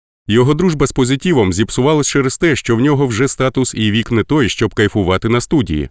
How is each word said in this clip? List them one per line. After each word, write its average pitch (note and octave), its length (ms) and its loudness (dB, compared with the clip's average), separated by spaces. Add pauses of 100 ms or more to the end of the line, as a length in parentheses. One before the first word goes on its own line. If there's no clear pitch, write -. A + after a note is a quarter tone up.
(280)
Його B2 260 4
дружба D3+ 320 0
з - 60 -4
Позитивом C3 600 0
зіпсувалась C3 560 0
через C3+ 300 -2
те, E3 180 0
що A#2 200 -2
в A2 40 -2
нього C#3+ 260 2
вже B2 220 -2
статус C3 460 -2
і A2 160 0
вік A2+ 220 -2
не A2 120 2
той, C#3 240 0
щоб - 260 -2
кайфувати G2 540 0
на A2+ 120 0
студії. D#2+ 500 -2